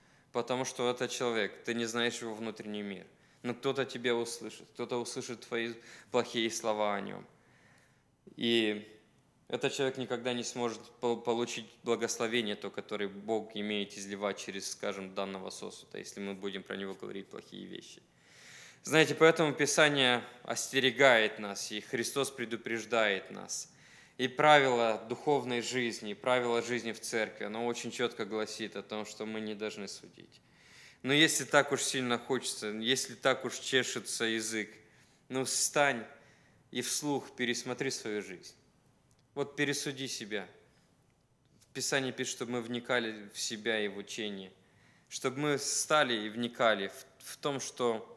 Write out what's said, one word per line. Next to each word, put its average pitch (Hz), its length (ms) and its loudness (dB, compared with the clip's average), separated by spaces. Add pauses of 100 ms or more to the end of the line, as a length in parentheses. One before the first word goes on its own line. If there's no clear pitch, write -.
(300)
Потому 123 340 0
что 123 260 0
этот 123 200 -2
человек, 113 540 0
ты 120 100 -2
не 117 120 0
знаешь 117 340 0
его 113 140 -6
внутренний 107 480 -6
мир. 95 240 -8 (360)
Но 120 120 -2
кто-то 131 300 0
тебя 120 300 0
услышит, 117 600 -4
кто-то 123 240 -4
услышит 120 420 -6
твои 117 340 -2 (360)
плохие 117 400 2
слова 107 440 2
о 101 60 -2
нем. 98 260 -10 (1080)
И 110 520 2 (640)
этот 131 220 0
человек 135 240 0
никогда 123 340 -2
не 120 120 -2
сможет 117 360 -2 (200)
по-, 120 140 2
получить 117 520 -2 (160)
благословение, 110 760 0
то, 98 140 -8
которое 101 360 -6
Бог 104 480 -4
имеет 104 440 -2
изливать 98 400 -4
через, 95 320 -8
скажем, 95 440 -6
данного 95 360 -6
сосуда, - 480 -12
если 98 220 -10
мы 98 120 -4
будем 95 300 -8
про 98 120 -8
него 98 200 -8
говорить 98 340 -12
плохие - 380 -14
вещи. - 360 -16 (800)
Знаете, 147 320 6
поэтому 160 380 8
Писание 139 720 4 (180)
остерегает 120 960 6
нас, 101 320 -6
и 107 120 -6
Христос 131 480 -2
предупреждает 110 1000 0
нас. 95 400 -10 (480)
И 127 100 0
правило 127 800 8
духовной 123 540 2
жизни, 117 500 -2
и - 20 -6
правило 120 480 2
жизни 113 300 -2
в 107 80 -10
церкви, 107 440 -2
оно 110 220 -4
очень 120 240 -2
четко 117 340 -2
гласит 107 520 -4
о 101 60 -6
том, 107 240 -6
что - 200 -8
мы 110 140 -4
не 107 140 -6
должны 104 340 -6
судить. - 520 -18 (640)
Но 131 100 0
если 151 320 6
так 143 280 4
уж 131 100 0
сильно 123 360 0
хочется, 120 500 -4
если 117 460 0
так 131 300 0
уж 120 140 -6
чешется - 680 0
язык, 110 460 -2 (580)
ну, 131 160 -2
встань 135 600 2 (640)
и 127 120 -4
вслух 139 520 -2
пересмотри 123 560 -2
свою 107 320 -4
жизнь. 90 320 -14 (800)
Вот 139 220 -6
пересуди 139 500 -2
себя. 104 400 -6 (1200)
В - 40 -20
Писании 131 380 0
пишет, 127 240 -6
чтобы 120 160 -4
мы 123 80 0
вникали 113 720 -2
в - 80 -10
себя 110 400 0
и 104 80 0
в 95 80 -6
учение, 101 560 -8 (560)
чтобы 131 300 -4
мы 147 200 2
стали 143 560 2
и 107 140 -2
вникали 110 600 2
в, - 440 -14
в - 60 -12
том, 139 220 -2
что, 117 460 -2 (100)